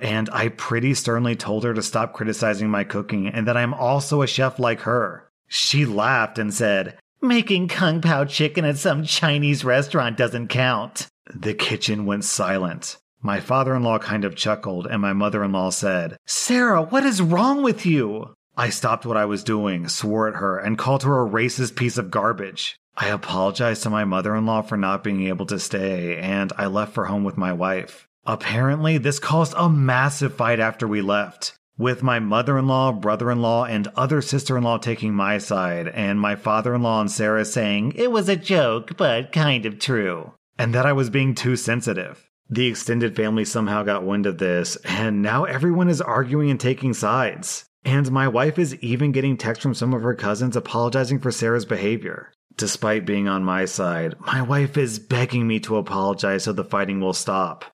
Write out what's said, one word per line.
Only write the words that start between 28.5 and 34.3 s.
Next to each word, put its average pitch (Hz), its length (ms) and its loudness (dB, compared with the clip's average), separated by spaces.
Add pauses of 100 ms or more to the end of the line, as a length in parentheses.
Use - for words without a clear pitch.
this 143 200 0
caused 156 380 0
a 175 140 4
massive 139 640 2
fight 117 260 2
after 110 260 0
we 104 140 0
left, 101 540 -2 (240)
with 123 240 0
my 123 160 2
mother-in-law, 131 760 2
brother-in-law, 117 720 0
and 107 320 -2
other 135 240 2
sister-in-law 123 580 0